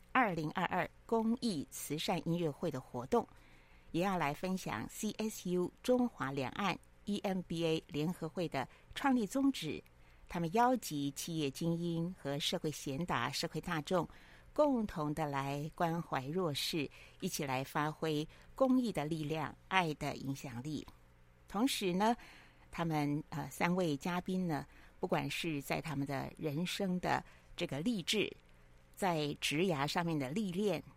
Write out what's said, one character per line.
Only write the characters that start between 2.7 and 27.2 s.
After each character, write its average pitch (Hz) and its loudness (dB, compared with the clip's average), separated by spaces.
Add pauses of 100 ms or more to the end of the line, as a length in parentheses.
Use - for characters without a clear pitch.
活 127 -8
动， 233 4 (600)
也 165 0
要 190 2
来 143 2
分 185 -2
享 - -4
C - -4
S 214 -4
U 180 2 (100)
中 247 4
华 135 -4
两 139 -2
岸 190 0 (280)
E 202 0
M 190 0
B 165 0
A 160 2
联 151 0
合 160 -6
会 170 -2
的 131 -2 (260)
创 277 2
立 233 2
宗 269 4
旨， 147 -6 (460)
他 180 -4
们 170 0
邀 240 6
集 143 -2
企 160 -4
业 143 2
精 165 0
英 170 -2
和 143 -2
社 170 0
会 160 -2
贤 143 -4
达、 135 0
社 - -2
会 156 -6
大 165 -2
众 175 2 (440)
共 269 4
同 151 -2
的 156 0
来 143 -2
关 170 2
怀 135 -4
弱 165 0
势， 143 0 (300)
一 185 -2
起 - -2
来 135 0
发 151 -2
挥 156 -2 (280)
公 262 6
益 233 0
的 147 0
力 156 -2
量、 147 -2 (120)
爱 175 4
的 143 -4
影 139 -4
响 123 -8
力。 139 -4 (600)
同 220 2
时 190 0
呢， 214 4 (560)
他 175 -2
们， 151 2
呃， 147 -6
三 170 2
位 175 2
嘉 180 -2
宾 185 0
呢， 143 0 (340)
不 196 -2
管 147 0
是 156 -2
在 156 -2
他 151 -4
们 139 0
的 135 -4
人 156 -2
生 180 0
的 143 2 (320)